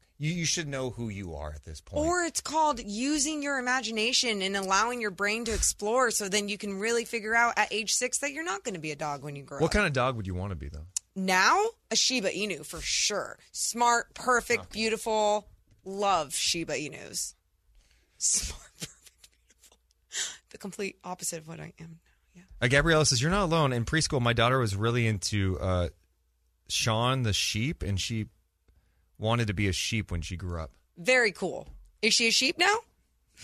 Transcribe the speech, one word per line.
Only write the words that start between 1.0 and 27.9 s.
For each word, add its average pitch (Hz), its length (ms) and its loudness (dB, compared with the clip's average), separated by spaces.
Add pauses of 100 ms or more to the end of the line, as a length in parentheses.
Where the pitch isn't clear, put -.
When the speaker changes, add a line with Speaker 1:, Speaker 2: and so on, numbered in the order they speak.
Speaker 1:
you 95 260 -8
are 76 180 -8
at 76 120 -14
this 80 160 -14
point." 294 260 -2
Speaker 2:
Or 349 160 2
it's - 180 -2
called 294 400 2
using 277 640 -2
your 285 160 -2
imagination 233 840 0
and 190 140 0
allowing 202 440 2
your 214 100 -2
brain 208 360 -2
to 226 80 0
explore 226 560 2
so 202 180 -2
then 208 200 0
you 202 100 -4
can 196 200 -6
really 233 260 0
figure 220 300 -4
out 233 220 4
at 208 160 2
age 208 220 -2
six 254 240 0
that 285 140 -4
you're 311 120 -8
not 381 200 -4
gonna 190 140 -6
be 151 120 -6
a 147 60 -6
dog 143 260 -6
when 143 140 -10
you 143 60 -12
grow 139 180 -12
Speaker 1:
What 160 80 4
Speaker 2:
up. - 40 -2
Speaker 1:
kind 208 140 4
of 160 60 0
dog 127 240 2
would 104 100 -4
you 92 80 -4
wanna 92 220 -4
be, 78 120 -10
though? 76 180 -14 (280)
Speaker 2:
Now, 190 480 4 (280)
a 226 60 0
Shiba 226 340 2
Inu 180 340 -4
for 160 160 -12
sure. - 580 -2 (120)
Smart, 240 640 0
perfect, 240 480 2
Speaker 1:
Okay. - 100 -16
Speaker 2:
beautiful. 214 760 2 (380)
Love 190 500 0
Shiba 165 400 -2
Inus. 135 600 -8 (840)
Smart, - 440 -2 (100)
<laughs> - 80 -20
perfect, - 180 -14 (540)
beautiful. - 260 -20 (720)
The - 80 -20
complete 196 460 -8
opposite 180 360 -8
of 156 80 -20
what 165 120 -12
I 160 200 -14
am 165 200 -18
now. - 80 -20 (260)
Yeah. 180 80 -20 (200)
Speaker 1:
Uh, 123 60 4
Gabriella 151 360 6
says, 123 160 4
"You're 151 100 2
not 202 140 2
alone. 156 300 4
In 120 100 0
preschool, 151 380 0
my 117 100 4
daughter 120 280 4
was 107 160 0
really 117 320 2
into, 98 520 0
uh, 90 280 2 (800)
Shaun 123 560 2
the 104 100 2
sheep, - 480 -2
and 95 180 -2